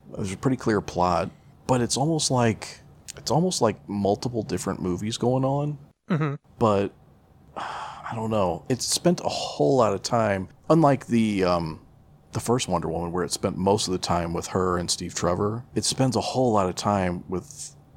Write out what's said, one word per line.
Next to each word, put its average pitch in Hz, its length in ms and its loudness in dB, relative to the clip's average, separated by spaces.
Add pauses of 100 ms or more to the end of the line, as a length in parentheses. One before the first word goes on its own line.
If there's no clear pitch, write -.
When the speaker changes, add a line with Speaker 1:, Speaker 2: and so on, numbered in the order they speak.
(140)
Speaker 1:
there's 95 180 -6
a 95 40 -8
pretty 131 200 0
clear 110 240 0
plot, 87 500 0 (360)
but 131 140 2
it's 117 160 -2
almost 151 340 0
like, 120 500 0 (360)
it's - 140 -6
almost 170 320 0
like 107 260 0
multiple 104 540 0
different 90 400 -4
movies 92 340 -2
going 127 280 0
on. 143 340 -2 (320)
Speaker 2:
Mm-hmm. 147 240 -2 (240)
Speaker 1:
But, 101 340 4 (360)
<sighs> - 280 -20
I - 580 -10
don't 113 160 -4
know. 92 380 0
It 123 140 -2
spent - 380 0
a - 80 -2
whole - 480 0
lot 110 180 6
of 95 80 -4
time, 104 460 0 (220)
unlike 147 360 4
the, 107 380 2
um, 85 360 0 (520)
the 113 80 -4
first 123 280 0
Wonder 85 200 0
Woman, 85 240 -4
where 90 120 0
it 71 80 -6
spent - 240 -4
most 98 320 2
of 92 40 0
the 90 60 0
time 85 340 -2
with 82 160 -4
her 92 300 2
and 85 120 -4
Steve 85 240 -6
Trevor. 101 500 -2 (100)
It 107 100 -2
spends 131 320 0
a 107 40 0
whole 127 320 0
lot 98 160 4
of 90 60 -4
time 92 540 0
with - 460 -10 (220)